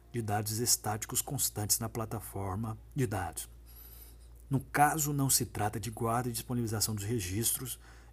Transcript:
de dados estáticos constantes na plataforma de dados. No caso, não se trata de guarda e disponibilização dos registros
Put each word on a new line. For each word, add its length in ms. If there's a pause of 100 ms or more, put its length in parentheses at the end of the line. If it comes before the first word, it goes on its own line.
(140)
de 80
dados 380
estáticos 640
constantes 580
na 100
plataforma 880 (180)
de 100
dados. 440 (1000)
No 120
caso, 500
não 180
se 160
trata 340
de 100
guarda 400
e 20
disponibilização 640
dos 80
registros 760 (360)